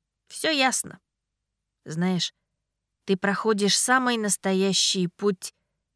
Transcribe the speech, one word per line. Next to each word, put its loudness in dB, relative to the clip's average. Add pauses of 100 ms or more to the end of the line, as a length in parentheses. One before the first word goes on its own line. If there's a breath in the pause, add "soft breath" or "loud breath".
(280)
Всё -4
ясно. 0 (840)
«Знаешь, -2 (720)
ты 2
проходишь 0
самый 2
настоящий 0
путь -4 (420)